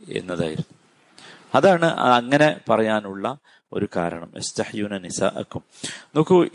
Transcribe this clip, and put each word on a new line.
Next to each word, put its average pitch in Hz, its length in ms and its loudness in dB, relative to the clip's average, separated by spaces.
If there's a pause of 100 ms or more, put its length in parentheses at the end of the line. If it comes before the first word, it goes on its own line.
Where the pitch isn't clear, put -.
എന്നതായിരുന്നു. 85 680 -6 (760)
അതാണ് 170 300 6
അങ്ങനെ 127 760 2 (100)
പറയാനുള്ള 107 680 0 (360)
ഒരു 98 220 -4
കാരണം. 85 420 -6
"ഇസ്തഹ്യൂന 104 600 -6
നിസാഅക്കും." - 640 -6 (540)
നോക്കൂ, 170 400 4